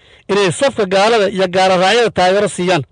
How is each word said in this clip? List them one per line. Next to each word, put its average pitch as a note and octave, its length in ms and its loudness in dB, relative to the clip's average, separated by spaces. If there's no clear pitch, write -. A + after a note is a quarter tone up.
inay G3 240 0
safka B3 340 -2
gaalada G3 420 2
iyo F#3+ 200 -2
gaala F#3 280 2
raacyada G3+ 340 0
taageero F#3+ 380 0
siiyaan. F3 440 -2